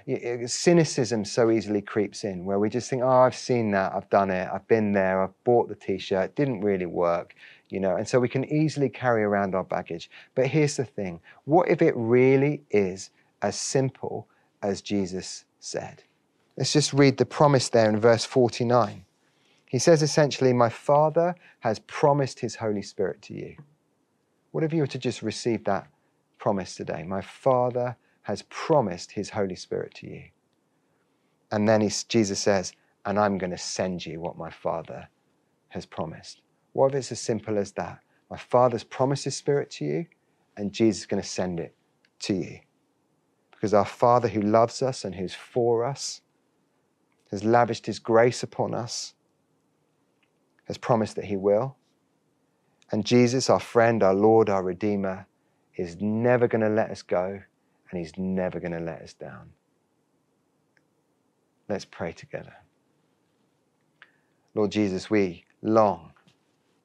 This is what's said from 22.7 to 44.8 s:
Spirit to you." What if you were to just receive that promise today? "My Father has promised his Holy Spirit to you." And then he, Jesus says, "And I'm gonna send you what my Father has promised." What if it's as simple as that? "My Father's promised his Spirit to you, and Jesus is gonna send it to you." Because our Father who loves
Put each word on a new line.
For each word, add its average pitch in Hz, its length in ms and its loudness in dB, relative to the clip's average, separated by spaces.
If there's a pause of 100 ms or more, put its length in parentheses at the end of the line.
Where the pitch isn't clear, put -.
Spirit - 400 -6
to - 120 -16
you." - 220 -14 (960)
What 147 120 -4
if 160 120 -2
you 165 80 0
were 139 60 0
to - 100 -10
just 123 240 -6
receive 113 420 -4
that 98 240 -4 (500)
promise 98 380 -4
today? 82 260 -8
"My 95 200 -8
Father 123 720 0 (260)
has 104 200 -8
promised 104 680 -2
his 101 200 -10
Holy 98 260 -4
Spirit 92 380 -10
to - 120 -18
you." - 180 -16 (1300)
And 107 180 0
then 110 120 4
he, 104 100 2 (180)
Jesus 101 300 2
says, 98 340 0 (320)
"And 101 140 -2
I'm 101 180 2
gonna 92 220 -6
send 92 480 -6
you 80 140 -10
what 82 180 -10
my 82 120 -12
Father - 580 -8 (600)
has 90 160 -12
promised." - 540 -10 (320)
What 135 200 2
if 139 60 -4
it's 127 140 -8
as 117 80 -8
simple 107 380 -4
as 98 140 -4
that? 92 260 -8 (320)
"My 92 60 -12
Father's 123 480 2
promised 135 400 -2
his 135 120 -6
Spirit 143 360 -2
to - 120 -10
you, 151 220 -4 (500)
and 101 160 -6
Jesus 110 280 2
is - 60 -16
gonna 101 180 -4
send 92 340 -6
it 76 160 -10 (460)
to - 140 -4
you." - 260 -6 (920)
Because 104 240 -2
our 101 120 4
Father 120 420 4
who 104 120 -4
loves 113 420 2